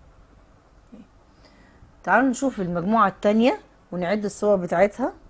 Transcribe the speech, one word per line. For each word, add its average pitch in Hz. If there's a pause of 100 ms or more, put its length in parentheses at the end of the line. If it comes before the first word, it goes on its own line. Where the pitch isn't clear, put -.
(2000)
تعالوا 233
نشوف 247
المجموعة 190
التانية 226 (320)
ونعد 180
الصور 208
بتاعتها: 196 (160)